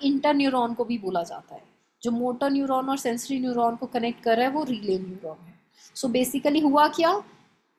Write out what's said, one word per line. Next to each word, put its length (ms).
inter 320
neuron 400
को 100
भी 140
बोला 240
जाता 320
है, 80
जो 80
motor 400
neuron 380
और 80
sensory 420
neuron 380
को 100
connect 360
कर 140
रहा 100
है 60
वो 120
relay 340
neuron 480
है। 80
So 140
basically 540
हुआ 240
क्या, 340